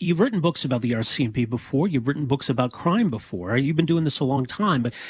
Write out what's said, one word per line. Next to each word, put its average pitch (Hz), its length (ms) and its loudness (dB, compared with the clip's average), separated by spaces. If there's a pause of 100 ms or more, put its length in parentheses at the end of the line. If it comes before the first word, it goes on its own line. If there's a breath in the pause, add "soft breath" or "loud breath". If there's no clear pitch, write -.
you've 170 180 2
written 220 220 2
books 165 240 0
about 123 160 0
the 120 140 0
R 113 80 0
C - 200 -2
M 110 80 0
P 117 140 0
before. 131 420 0
You've 131 200 0
written 143 180 -2
books 135 240 0
about 127 240 0
crime 190 360 2
before. 101 460 -4
You've 143 220 0
been 135 80 2
doing 165 180 2
this 147 160 0
a 147 60 0
long 131 200 2
time. 175 360 0
But, 120 120 -2 (160 loud breath)